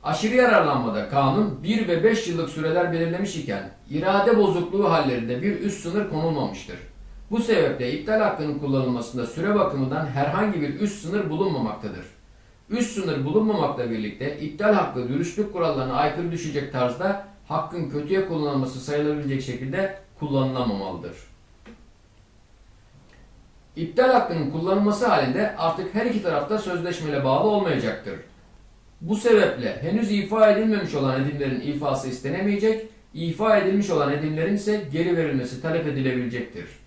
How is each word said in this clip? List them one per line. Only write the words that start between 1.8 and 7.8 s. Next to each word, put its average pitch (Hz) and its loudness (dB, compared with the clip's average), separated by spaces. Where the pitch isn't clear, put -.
ve 165 2
beş 220 4
yıllık 165 -2
süreler 165 0
belirlemiş 170 -2
iken 101 -6
irade 196 4
bozukluğu 185 2
hallerinde 123 0
bir 202 0
üst 196 -4
sınır 185 -4
konulmamıştır. 151 -4
Bu 220 0
sebeple 147 2